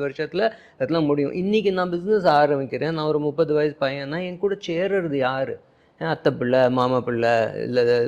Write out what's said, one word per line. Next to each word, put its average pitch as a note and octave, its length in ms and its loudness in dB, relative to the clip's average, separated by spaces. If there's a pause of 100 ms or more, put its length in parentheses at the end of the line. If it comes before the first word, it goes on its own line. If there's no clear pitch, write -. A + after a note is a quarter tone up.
வருஷத்துல E3 440 -4 (280)
அதெல்லாம் D3 320 0
முடியும். C#3+ 200 0
இன்னைக்கு G3+ 400 0
நான் F3+ 180 -2
பிசினஸ் F3+ 480 0
ஆரம்பிக்கிறேன், D3 580 0
நான் D#3 160 -2
ஒரு D3+ 80 0
முப்பது D3 340 0
வயசு D3+ 260 0
பையன்னா C#3 460 -4
என் F3+ 200 -10
கூட G3 100 -2 (120)
சேர்றது F3 500 -2
யாரு? C3 380 -2 (460)
என் D#3+ 100 -2
அத்தை C#3+ 220 0
பிள்ளை, B2 360 4
மாமா B2+ 300 2
பிள்ளை, A#2 340 0 (300)
இல்ல B2 180 0 (260)